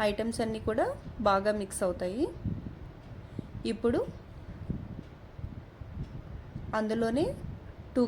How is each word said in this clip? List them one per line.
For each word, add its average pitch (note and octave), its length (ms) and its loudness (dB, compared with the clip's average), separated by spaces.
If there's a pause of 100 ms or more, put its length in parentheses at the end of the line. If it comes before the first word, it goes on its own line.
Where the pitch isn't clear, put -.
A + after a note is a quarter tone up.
ఐటమ్స్ A3 360 2
అన్నీ A3 240 0
కూడా C4+ 180 6 (420)
బాగా G3 320 8
మిక్స్ G3 260 0
అవుతాయి. F#3 400 2 (1500)
ఇప్పుడు A#3+ 280 4 (2750)
అందులోనే A3+ 460 4 (680)
టూ B3 100 8